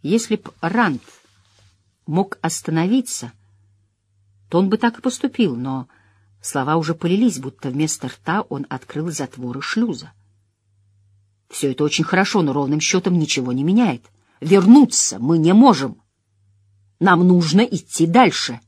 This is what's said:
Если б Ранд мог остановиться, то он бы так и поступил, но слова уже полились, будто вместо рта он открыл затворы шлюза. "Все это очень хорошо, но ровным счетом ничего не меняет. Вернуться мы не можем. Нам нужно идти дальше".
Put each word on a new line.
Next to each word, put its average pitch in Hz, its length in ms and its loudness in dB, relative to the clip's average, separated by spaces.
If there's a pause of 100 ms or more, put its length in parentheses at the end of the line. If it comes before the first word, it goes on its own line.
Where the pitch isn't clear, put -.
Если 214 340 -2
б - 140 -12 (100)
Ранд 180 420 -2 (1040)
мог 185 340 -4
остановиться, 170 920 -4 (1160)
то 170 100 0
он 190 120 0
бы 220 80 0
так 233 200 -2
и - 40 -20
поступил, 247 540 -4
но 131 320 -8 (520)
слова 143 360 -2
уже 160 180 -2
полились, 180 440 0
будто 135 300 -12
вместо 143 400 -4
рта 175 340 -6
он 139 260 -10
открыл 156 420 -8
затворы 127 500 -10
шлюза. 208 520 -6 (1400)
"Все - 220 -4
это 139 140 -4
очень 151 200 -2
хорошо, 190 380 0
но 143 100 0
ровным 143 280 -2
счетом 180 380 -2
ничего 135 340 -4
не 135 120 -4
меняет. 185 400 0 (360)
Вернуться 196 800 4
мы 143 200 0
не 160 140 4
можем. 190 480 4 (1000)
Нам 180 280 4
нужно 175 340 4
идти 202 460 -2
дальше". 170 600 2